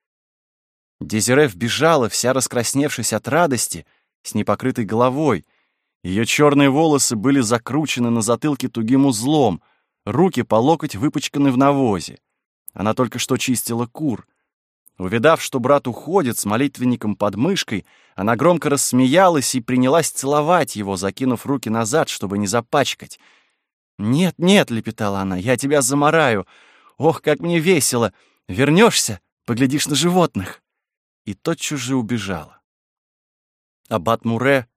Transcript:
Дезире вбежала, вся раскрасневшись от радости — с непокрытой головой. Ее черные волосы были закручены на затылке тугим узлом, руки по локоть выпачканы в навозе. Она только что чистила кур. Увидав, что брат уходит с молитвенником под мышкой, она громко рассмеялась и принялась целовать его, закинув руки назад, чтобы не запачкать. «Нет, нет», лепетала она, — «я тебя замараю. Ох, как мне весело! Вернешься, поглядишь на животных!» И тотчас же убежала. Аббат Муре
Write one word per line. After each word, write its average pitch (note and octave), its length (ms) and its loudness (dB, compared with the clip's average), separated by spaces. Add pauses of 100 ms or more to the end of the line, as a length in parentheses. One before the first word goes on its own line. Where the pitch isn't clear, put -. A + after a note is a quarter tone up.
(1000)
Дезире B2 480 2
вбежала, A#2+ 600 0
вся B2 240 0
раскрасневшись B2+ 800 -2
от G#2+ 140 -4
радости — C3 580 0 (420)
с - 60 -8
непокрытой A2 520 -2
головой. B2 600 0 (580)
Ее F#2+ 220 -2
черные C#3+ 440 4
волосы C#3+ 460 2
были C3 240 2
закручены A#2+ 680 -2
на A#2 120 0
затылке B2+ 480 -2
тугим A#2+ 360 2
узлом, B2 560 2 (440)
руки B2 380 0
по G#2+ 120 0
локоть C#3+ 400 2
выпачканы C#3+ 560 -2
в B2 60 -2
навозе. C3 600 0 (540)
Она G#2+ 200 -2
только A#2+ 260 -2
что B2+ 180 -2
чистила A#2+ 480 -4
кур. B2 420 -6 (720)
Увидав, A#2 440 2
что - 180 -6
брат C3+ 280 2
уходит B2+ 500 -2
с - 80 -6
молитвенником A#2 720 -2
под G2+ 200 -2
мышкой, B2 500 -4 (300)
она G#2 200 -2
громко D3+ 340 0
рассмеялась C#3 880 2
и B2+ 60 -4
принялась B2+ 480 0
целовать D3 640 0
его, G2 200 -4
закинув A2 500 -4
руки C3 240 -4
назад, A2+ 380 0
чтобы G2+ 300 -6
не G#2 100 -2
запачкать. - 720 -2 (800)
«Нет, C#3+ 400 0
нет», F3 340 4
лепетала G#2+ 480 -4
она, — F#2+ 180 -2
«я A#2 200 0
тебя C#3 240 0
замараю. C#3+ 640 2 (520)
Ох, D3 240 0
как D3+ 180 0
мне E3+ 200 -2
весело! B2+ 540 2 (340)
Вернешься, C#3+ 720 2 (260)
поглядишь B2+ 420 0
на C#3+ 80 -2
животных!» D#3+ 640 0 (640)
И G#2 80 -8
тотчас D#3 460 -6
же B2+ 160 -4
убежала. G2 600 -6 (1300)
Аббат A2+ 380 0
Муре B2 520 2